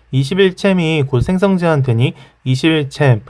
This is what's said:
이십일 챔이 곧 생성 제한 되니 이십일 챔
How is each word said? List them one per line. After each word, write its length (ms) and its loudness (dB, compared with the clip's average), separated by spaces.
이십일 460 0
챔이 480 0
곧 180 -2
생성 360 0
제한 260 0
되니 320 0
이십일 460 0
챔 400 0